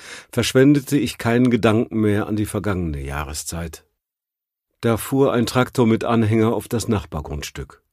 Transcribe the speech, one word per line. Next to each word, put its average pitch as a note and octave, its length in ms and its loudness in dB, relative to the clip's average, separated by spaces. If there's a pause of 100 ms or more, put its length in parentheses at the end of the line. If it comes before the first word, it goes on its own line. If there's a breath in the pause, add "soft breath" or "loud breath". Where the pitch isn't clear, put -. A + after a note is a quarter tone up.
(320 loud breath)
verschwendete C#3 680 4
ich A#2+ 180 -2
keinen B2 320 2
Gedanken A2 520 2
mehr G#2 260 0
an G#2+ 80 -4
die G#2+ 120 -2
vergangene F#2 540 -4
Jahreszeit. D2 840 -10 (960)
Da A2+ 160 0
fuhr C3+ 360 2
ein A#2 140 2
Traktor B2+ 400 2
mit A2+ 160 2
Anhänger A2+ 520 2
auf G#2 120 -6
das G#2 220 -4
Nachbargrundstück. D2+ 1040 -8